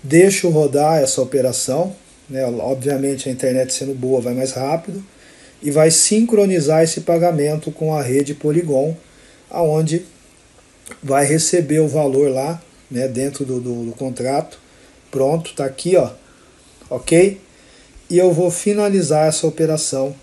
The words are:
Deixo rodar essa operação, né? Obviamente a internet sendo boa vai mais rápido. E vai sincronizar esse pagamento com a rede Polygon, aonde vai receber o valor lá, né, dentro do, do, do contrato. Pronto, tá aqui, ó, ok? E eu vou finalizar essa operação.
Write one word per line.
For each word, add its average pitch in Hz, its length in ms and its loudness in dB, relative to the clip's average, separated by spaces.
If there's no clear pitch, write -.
Deixo 175 480 4
rodar 151 480 2
essa 135 240 0
operação, 131 720 -2
né? 131 160 -4
Obviamente 135 840 -4
a 127 40 -6
internet 127 400 -2
sendo 139 220 -6
boa 127 260 0
vai 123 140 -4
mais 131 180 -4
rápido. 165 500 -6
E 147 80 -4
vai 156 200 6
sincronizar 190 920 2
esse 165 180 0
pagamento 160 720 0
com 156 200 -4
a 147 100 -2
rede 135 300 0
Polygon, 151 640 0
aonde 160 540 0
vai 139 220 0
receber 156 560 0
o 151 80 2
valor 139 420 2
lá, 143 320 -4
né, 127 200 -4
dentro 135 360 -6
do, 127 160 -4
do, 120 260 -8
do 117 60 -8
contrato. 131 680 -6
Pronto, 143 440 -2
tá 143 100 -4
aqui, 170 320 0
ó, 123 140 4
ok? 170 520 2
E 175 100 2
eu 180 140 6
vou 170 180 2
finalizar 190 760 0
essa 156 200 -2
operação. 151 760 -2